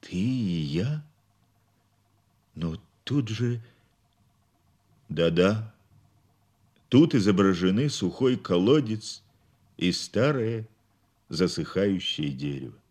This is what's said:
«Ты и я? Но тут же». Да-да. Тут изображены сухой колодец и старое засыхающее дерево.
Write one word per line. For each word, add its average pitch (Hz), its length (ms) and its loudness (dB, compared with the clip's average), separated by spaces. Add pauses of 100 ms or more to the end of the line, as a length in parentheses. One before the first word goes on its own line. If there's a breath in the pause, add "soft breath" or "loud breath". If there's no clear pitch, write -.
«Ты - 140 -12
и 101 460 -2
я? 90 420 -4 (1500)
Но 80 220 -6 (260)
тут 123 260 -2
же». 117 320 -4 (1500 soft breath)
Да-да. 90 600 2 (1160)
Тут 151 240 6
изображены 98 760 2
сухой 127 480 -2
колодец 120 880 0 (540)
и 90 140 0
старое 113 760 -2 (600)
засыхающее 87 1000 -2
дерево. 65 480 -8 (140)